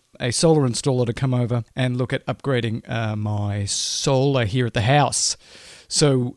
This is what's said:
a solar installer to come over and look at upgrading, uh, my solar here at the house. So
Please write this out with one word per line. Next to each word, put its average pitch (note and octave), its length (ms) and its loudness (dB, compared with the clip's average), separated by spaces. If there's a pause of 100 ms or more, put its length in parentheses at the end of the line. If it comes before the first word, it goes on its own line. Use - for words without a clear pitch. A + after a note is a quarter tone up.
(200)
a B2 120 -2
solar D#3 360 4
installer B2+ 380 0
to A#2 80 -2
come C3 200 -2
over A#2+ 300 0 (100)
and B2+ 220 -2
look B2 160 -2
at C3+ 140 -4
upgrading, A#2 640 -4
uh, A2+ 260 -4
my G#2 480 -2
solar C3+ 800 0
here A#2+ 220 0
at A2+ 80 -4
the A#2+ 80 0
house. C3+ 560 2 (500)
So C3 500 2